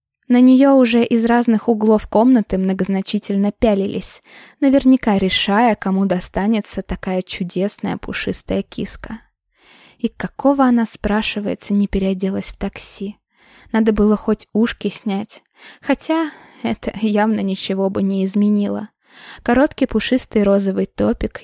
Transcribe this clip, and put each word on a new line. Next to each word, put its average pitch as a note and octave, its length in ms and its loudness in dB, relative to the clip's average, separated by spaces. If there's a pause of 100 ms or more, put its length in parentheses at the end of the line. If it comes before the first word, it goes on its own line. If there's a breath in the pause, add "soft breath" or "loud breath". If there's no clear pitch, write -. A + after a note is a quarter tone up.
(280)
На B3 120 6
нее C4 340 8
уже A#3+ 300 4
из A#3 200 0
разных A#3 440 2
углов G#3+ 400 2
комнаты A3 500 4
многозначительно G3 960 -2
пялились, G3 680 -2 (380 loud breath)
наверняка C4 580 2
решая, G#3 580 2
кому F#3+ 300 -2
достанется G3 760 -2
такая F#3 400 -4
чудесная F#3 720 -6
пушистая - 640 -6
киска. - 580 -10 (800 soft breath)
И A#3 100 -4
какого C#4 560 0
она, A#3+ 200 4
спрашивается, G#3 920 -4
не G3+ 120 2
переоделась F#3+ 600 -4
в - 100 -14
такси? - 640 -10 (540 soft breath)
Надо A3 200 2
было G#3 240 4
хоть - 360 -4
ушки G#3+ 360 -2
снять. - 540 -8 (380 loud breath)
Хотя D#4+ 500 -2 (320 loud breath)
это - 380 -6
явно G#3 400 0
ничего F#3+ 500 -2
бы G3 120 -2
не F#3+ 220 0
изменило. G3+ 640 0 (540 loud breath)
Короткий B3+ 440 0
пушистый A3+ 560 -2
розовый G3 440 0
топик - 580 -4